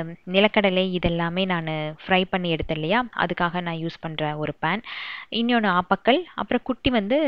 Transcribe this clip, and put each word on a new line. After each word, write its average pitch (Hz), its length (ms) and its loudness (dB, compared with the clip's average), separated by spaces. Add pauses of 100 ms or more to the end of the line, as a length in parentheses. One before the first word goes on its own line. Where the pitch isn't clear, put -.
(260)
நிலக்கடலை 190 680 4
இதெல்லாமே 170 540 0
நானு 165 260 -2 (260)
ஃப்ரை 185 260 2
பண்ணி 180 260 -2
எடுத்தேன் 160 280 -2
இல்லையா, 180 240 0 (140)
அதுக்காக 175 460 0
நான் 165 180 -6
யூஸ் 160 200 -6
பண்ற 151 360 -4
ஒரு 151 220 -4
பேன். 175 260 -2 (480)
இன்னொன்னு 233 420 2
ஆப்பக்கல், 214 480 2 (120)
அப்புறம் 233 300 -2
குட்டி 262 260 -2
வந்து 233 380 0